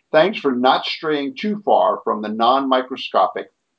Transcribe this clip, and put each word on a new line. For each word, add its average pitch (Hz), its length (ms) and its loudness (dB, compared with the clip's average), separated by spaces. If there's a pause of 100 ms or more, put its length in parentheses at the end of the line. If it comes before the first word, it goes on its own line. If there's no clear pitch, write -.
(120)
"Thanks 170 260 2
for 139 140 0
not 127 320 2
straying 143 520 -6
too 208 280 -4
far 101 400 2
from 110 180 -2
the 107 60 -6
non-microscopic 127 1200 0 (280)